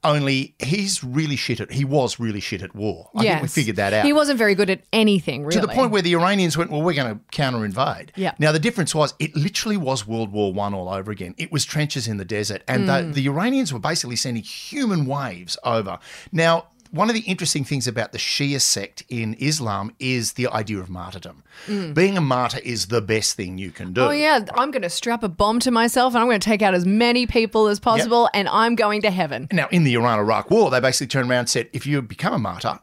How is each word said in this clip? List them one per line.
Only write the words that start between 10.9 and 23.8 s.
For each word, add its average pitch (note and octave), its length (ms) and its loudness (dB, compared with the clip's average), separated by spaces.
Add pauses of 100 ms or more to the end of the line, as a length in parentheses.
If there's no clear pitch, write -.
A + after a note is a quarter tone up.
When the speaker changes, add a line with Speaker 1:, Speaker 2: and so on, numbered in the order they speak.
Speaker 1:
again. F#2 260 -10
It - 140 -8
was C#3+ 140 -2
trenches D3 420 -4
in A2 100 -4
the F#2+ 80 -6
desert. G#2 420 -4
And B2+ 220 0
Speaker 2:
Mm. F3 240 0
Speaker 1:
the, C#3+ 80 0
the C3 60 0
Iranians G3+ 440 0
were A#2+ 80 -6
basically B2+ 360 -4
sending A#2 280 -4
human G#3 640 -2
waves A#2+ 580 -6
over. G#2+ 360 -2 (320)
Now, E3 340 2 (240)
one G3 200 0
of A#3 60 0
the A3 60 -2
interesting E3+ 420 -2
things B2+ 240 -2
about A2+ 240 -4
the A2+ 60 -10
Shia C#3 420 -2
sect - 480 -2
in A2+ 320 -4
Islam A2+ 580 -2
is B2+ 360 -2
the B2 160 -4
idea G#2+ 300 -4
of F#2 100 -12
martyrdom. F2+ 520 -14 (280)
Speaker 2:
Mm. F#3+ 240 -6
Speaker 1:
Being F#3+ 240 2
a F3 40 2
martyr B2+ 440 0
is A2 220 -4
the A2+ 140 2
best G#2+ 360 0
thing F#2 200 -8
you F#2 140 -8
can F2+ 220 -12